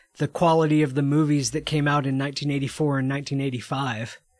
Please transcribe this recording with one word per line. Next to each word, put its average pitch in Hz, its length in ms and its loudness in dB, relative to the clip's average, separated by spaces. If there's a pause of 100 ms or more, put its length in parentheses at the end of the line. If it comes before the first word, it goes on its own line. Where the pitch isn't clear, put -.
(180)
the 151 80 0
quality 156 560 4
of 135 120 0
the 143 80 0
movies 147 500 2
that 151 120 -4
came 147 220 0
out 143 180 2
in 135 140 -2
nineteen 143 320 -4
eighty-four 139 480 0
and 131 100 0
nineteen 139 320 -4
eighty-five. 131 760 -4 (220)